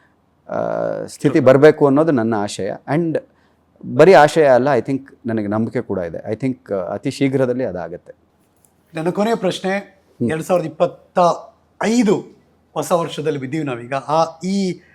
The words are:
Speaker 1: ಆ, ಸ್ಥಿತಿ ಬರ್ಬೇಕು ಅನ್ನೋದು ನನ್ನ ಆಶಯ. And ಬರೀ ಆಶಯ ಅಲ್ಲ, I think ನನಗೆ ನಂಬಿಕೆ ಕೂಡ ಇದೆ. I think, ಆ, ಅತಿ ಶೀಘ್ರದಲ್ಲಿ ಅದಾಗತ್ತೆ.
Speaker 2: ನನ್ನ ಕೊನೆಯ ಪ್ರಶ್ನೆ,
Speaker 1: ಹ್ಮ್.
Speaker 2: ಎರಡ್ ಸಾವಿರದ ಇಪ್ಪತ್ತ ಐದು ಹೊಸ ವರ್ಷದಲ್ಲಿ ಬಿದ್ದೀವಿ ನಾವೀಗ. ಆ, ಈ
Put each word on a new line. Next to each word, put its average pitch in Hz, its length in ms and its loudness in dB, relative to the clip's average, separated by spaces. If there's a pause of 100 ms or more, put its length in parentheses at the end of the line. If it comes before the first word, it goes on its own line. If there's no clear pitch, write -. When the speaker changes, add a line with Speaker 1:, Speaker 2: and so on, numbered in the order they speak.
(500)
Speaker 1:
ಆ, 57 100 -6 (460)
ಸ್ಥಿತಿ - 340 -2
ಬರ್ಬೇಕು 143 460 6
ಅನ್ನೋದು 147 260 2
ನನ್ನ 117 220 0
ಆಶಯ. 104 380 -6 (240)
And 160 280 -4 (720)
ಬರೀ 165 180 8
ಆಶಯ 156 320 6
ಅಲ್ಲ, 127 220 4 (100)
I 110 40 2
think 135 200 -6 (240)
ನನಗೆ 113 220 -4
ನಂಬಿಕೆ 110 340 -2
ಕೂಡ 101 160 -6
ಇದೆ. 87 360 -8
I 110 60 -8
think, 131 340 -6
ಆ, 92 200 -4
ಅತಿ 113 180 -6
ಶೀಘ್ರದಲ್ಲಿ 131 520 -2
ಅದಾಗತ್ತೆ. 87 500 -10 (800)
Speaker 2:
ನನ್ನ 160 160 -4
ಕೊನೆಯ 208 260 0
ಪ್ರಶ್ನೆ, 190 420 -4
Speaker 1:
ಹ್ಮ್. - 540 -8
Speaker 2:
ಎರಡ್ 160 120 -6
ಸಾವಿರದ 175 220 0
ಇಪ್ಪತ್ತ - 540 -4 (640)
ಐದು 208 500 0 (420)
ಹೊಸ 151 160 -4
ವರ್ಷದಲ್ಲಿ 156 480 -2
ಬಿದ್ದೀವಿ 135 240 -6
ನಾವೀಗ. 120 300 -8
ಆ, 151 500 -2
ಈ 190 280 -2 (240)